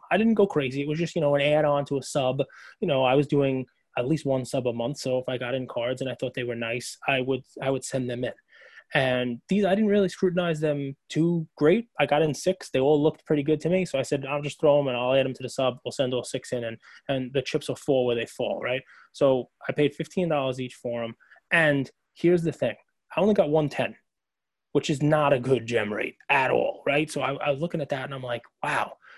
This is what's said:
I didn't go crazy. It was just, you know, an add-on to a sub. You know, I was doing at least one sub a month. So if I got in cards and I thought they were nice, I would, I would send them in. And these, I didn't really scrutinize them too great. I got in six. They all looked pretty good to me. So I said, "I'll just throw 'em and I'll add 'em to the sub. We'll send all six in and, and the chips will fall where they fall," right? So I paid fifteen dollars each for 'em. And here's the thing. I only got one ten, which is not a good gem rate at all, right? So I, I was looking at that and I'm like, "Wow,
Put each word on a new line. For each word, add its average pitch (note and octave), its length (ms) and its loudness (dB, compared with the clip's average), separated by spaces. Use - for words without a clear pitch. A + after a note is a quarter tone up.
I F3+ 80 2
didn't A3+ 160 4
go G#3 140 4
crazy. C#3 340 -2
It C#3+ 60 -4
was D#3 100 -2
just, E3+ 160 -4
you E3+ 80 -2
know, C#3+ 140 4
an C#3+ 80 2
add-on D3 420 2
to C#3 140 -2
a - 20 -4
sub. C3+ 400 -2
You G3 80 -2
know, C3+ 160 2
I B2+ 100 4
was C#3+ 140 4
doing C3+ 400 0
at B2 80 -4
least D3+ 180 -2
one C3 180 0
sub B2 220 -4
a A#2 80 0
month. A#2 240 -4
So B2+ 220 -2
if B2+ 100 -6
I B2+ 80 -4
got B2 160 -4
in B2+ 140 -4
cards B2 340 -4
and C3 80 -4
I A#2+ 60 -6
thought B2+ 180 -6
they B2+ 100 -6
were A#2+ 120 -4
nice, A#2 420 -6
I C3+ 140 0
would, C3 200 -2
I C3+ 80 -2
would C3+ 160 -2
send B2+ 240 -4
them B2 140 -4
in. A2+ 100 -4
And B2 560 0
these, G3 160 2
I F#3 100 4
didn't G#3+ 140 2
really G3+ 180 4
scrutinize F3 540 0
them C#3+ 340 -2
too E3 360 2
great. F3+ 320 4
I D3 60 4
got D3 160 2
in D#3 120 2
six. - 360 -4
They C3+ 100 0
all C#3+ 220 4
looked D3+ 240 0
pretty D3 180 2
good D3+ 180 0
to D#3+ 80 -2
me. F#3 160 2
So C3+ 140 -2
I C3 40 -2
said, C3+ 220 -2
"I'll D3 160 -4
just D3 200 -8
throw D3 180 6
'em C#3 80 0
and B2+ 80 0
I'll B2 180 0
add C3+ 120 4
'em C3 80 -4
to C3+ 100 -10
the B2+ 60 -8
sub. B2+ 340 -2
We'll A#2+ 80 -6
send B2+ 220 -2
all A#2+ 100 -2
six - 300 -8
in A#2+ 100 -4
and, A2+ 140 -8
and C3 240 -4
the C3+ 80 0
chips - 260 -6
will A#2+ 80 -6
fall C3 300 0
where A#2+ 100 0
they A2+ 120 -4
fall," G#2 340 -6
right? B2+ 200 -4
So C3 380 2
I - 60 -4
paid D3 200 2
fifteen E3+ 360 -4
dollars C3 320 -2
each B2+ 140 -10
for A#2+ 280 -6
'em. A#2 120 -8
And D3+ 400 2
here's E3+ 300 2
the D#3+ 100 -2
thing. A#2 220 -2
I - 60 -2
only G3+ 140 4
got F3+ 160 4
one D3+ 180 2
ten, - 260 -4
which - 180 0
is C#3+ 140 0
not D3 300 4
a B2+ 60 4
good A#2+ 260 0
gem A2 260 -2
rate G#2 240 -6
at C3 220 2
all, - 340 0
right? D3+ 260 0
So - 80 -6
I, C3 140 -2
I C#3 160 -4
was C#3 100 -2
looking E3 220 -4
at C3+ 80 -8
that C3+ 160 -4
and C#3 80 -10
I'm C3+ 100 -10
like, A#2+ 200 -6
"Wow, - 300 -4